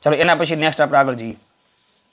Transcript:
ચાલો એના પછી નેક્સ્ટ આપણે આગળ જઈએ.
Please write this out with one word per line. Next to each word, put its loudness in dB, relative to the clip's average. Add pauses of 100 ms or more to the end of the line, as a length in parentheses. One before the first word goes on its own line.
ચાલો 2
એના 2
પછી -2
નેક્સ્ટ -2
આપણે 2
આગળ 2
જઈએ. -10 (760)